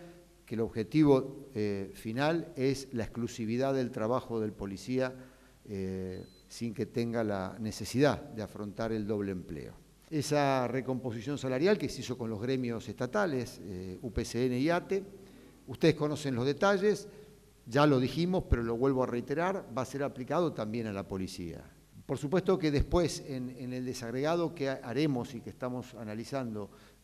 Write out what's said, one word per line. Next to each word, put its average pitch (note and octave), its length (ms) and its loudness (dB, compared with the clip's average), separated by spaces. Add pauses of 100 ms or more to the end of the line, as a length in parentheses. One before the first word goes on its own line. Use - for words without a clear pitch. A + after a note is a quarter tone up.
(460)
que B2 80 -8
el A2 60 0
objetivo, C3 960 4
eh, G2+ 400 0
final C#3+ 600 0
es C3+ 380 0
la A2+ 100 0
exclusividad A#2 720 -2
del B2+ 160 0
trabajo A#2 480 0
del G#2+ 140 0
policía, B2+ 600 -2 (600)
eh, F#2+ 520 -4 (240)
sin A#2 260 -6
que A2 120 -2
tenga A#2 360 0
la G2 380 -2
necesidad A2+ 600 2
de A2 220 -10
afrontar G#2 500 -6
el A2 140 -2
doble G2+ 240 0
empleo. D#2+ 440 -8 (340)
Esa C#3 580 2
recomposición B2 720 -2
salarial C3 400 2
que D3 100 -2
se - 120 -8
hizo B2 180 -6
con A#2 100 -2
los G#2+ 120 -4
gremios B2 480 -2
estatales, B2+ 760 -2
eh, F#2 400 -8
U B2 80 -6
P A2+ 140 -2
C A#2+ 220 0
N B2 120 2
y C#3+ 100 2
ate, F#3 360 0 (640)
ustedes D3+ 260 6
conocen D3 400 0
los A#2+ 100 2
detalles, G3 600 4 (600)
ya C#3 200 8
lo C3+ 140 8
dijimos, D#3 500 2
pero A#2+ 140 4
lo A#2 120 0
vuelvo B2+ 280 4
a - 20 2
reiterar, C#3+ 720 -2
va C3 60 0
a A#2+ 40 -4
ser C#3 160 -4
aplicado C#3+ 500 0
también A2 360 -4
a G#2 40 -2
la G2 140 -4
policía. F2 560 -6 (420)
Por C#3 140 -2
supuesto F3+ 400 2
que D#3 140 2
después, E3 560 2
en, B2+ 220 -6
en B2+ 220 -8
el B2+ 120 -4
desagregado C3+ 680 0
que C3+ 180 -2
ha-, C3+ 120 -4
haremos B2 540 0
y G#2+ 40 -10
que G#2+ 100 -10
estamos B2 440 -6
analizando A2 760 -6 (340)